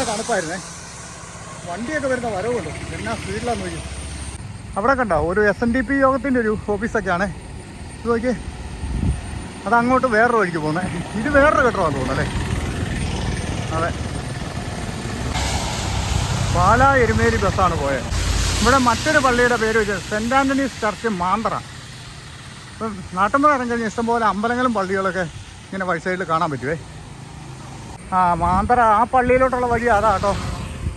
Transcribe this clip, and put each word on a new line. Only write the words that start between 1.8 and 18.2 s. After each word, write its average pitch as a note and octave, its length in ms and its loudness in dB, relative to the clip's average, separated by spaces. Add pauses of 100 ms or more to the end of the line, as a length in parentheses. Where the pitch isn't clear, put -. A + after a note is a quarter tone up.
വരുന്ന A#3+ 240 0
വരവുണ്ട്, F#3+ 360 -2 (260)
എന്നാ G#3 160 -6 (100)
സ്പീഡിലാന്ന് G#3 420 -4
നോക്കി. E3 160 -6 (960)
അവിടെ B3 220 4
കണ്ടോ F#3 160 2 (140)
ഒരു G3 100 2 (100)
എസ് G#3 140 -2
എൻ A#3 100 2
ഡി C4 140 2
പി C#4 160 2
യോഗത്തിൻ്റെ C4 380 2
ഒരു G#3+ 100 0 (220)
ഓഫീസൊക്കെയാണ്. G3 520 -2 (720)
ഇത് - 140 -10
നോക്കി, A#3 200 0 (1300)
അതങ്ങോട്ട് A#3+ 480 4
വേറൊരു A#3 260 6
വഴിക്ക് E3+ 240 0
പോകുന്നത്. E3 220 0 (340)
ഇത് C4 160 -2
വേറൊരു D4+ 300 6
കെട്ടിടമാണെന്ന് E3 340 2
തോന്നുന്നു B2+ 140 -2
അല്ലേ? C#3+ 120 0 (1500)
അതെ, E3 140 0 (2750)
പാലാ A3 340 6 (160)
എരുമേലി A3+ 400 4
ബസ്സാണ് F3+ 380 2
പോയത്. C3+ 260 0 (520)